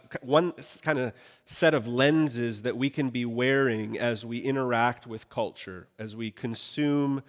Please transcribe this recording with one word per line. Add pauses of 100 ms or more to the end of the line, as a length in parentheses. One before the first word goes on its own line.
(120)
c-,
one
s-,
kinda (300)
set
of
lenses
that
we
can
be
wearing
as
we
interact
with
culture, (100)
as
we
consume